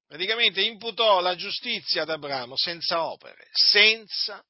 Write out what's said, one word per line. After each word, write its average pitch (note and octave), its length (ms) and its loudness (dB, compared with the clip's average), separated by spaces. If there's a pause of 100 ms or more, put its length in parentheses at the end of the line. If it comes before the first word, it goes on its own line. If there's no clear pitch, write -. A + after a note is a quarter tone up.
praticamente G3 560 -2
imputò A3 580 2
la F3+ 140 2
giustizia F#3+ 680 -4
ad D#3 80 -4
Abramo C#3 460 -6
senza E3+ 480 -2
opere, - 480 -12
senza G#3+ 960 2